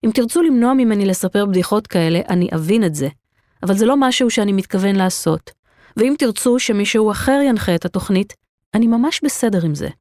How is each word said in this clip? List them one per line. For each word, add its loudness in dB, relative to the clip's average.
אם 2
תרצו 0
למנוע 2
ממני 2
לספר 0
בדיחות 0
כאלה, 0
אני 0
אבין 0
את -2
זה. -4
אבל 0
זה 2
לא 2
משהו 2
שאני 0
מתכוון 0
לעשות. -2
ואם 2
תרצו 0
שמישהו 0
אחר 0
ינחה 0
את -4
התוכנית, -2
אני 2
ממש 0
בסדר 0
עם -2
זה. -8